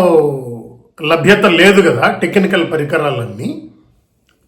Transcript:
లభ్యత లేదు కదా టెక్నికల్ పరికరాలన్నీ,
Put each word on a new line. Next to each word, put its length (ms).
లభ్యత 340
లేదు 260
కదా 200
టెక్నికల్ 500
పరికరాలన్నీ, 800